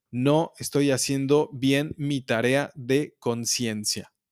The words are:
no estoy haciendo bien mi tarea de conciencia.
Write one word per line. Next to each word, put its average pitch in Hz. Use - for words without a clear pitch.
no 143
estoy 143
haciendo 139
bien 139
mi 143
tarea 123
de 135
conciencia. 113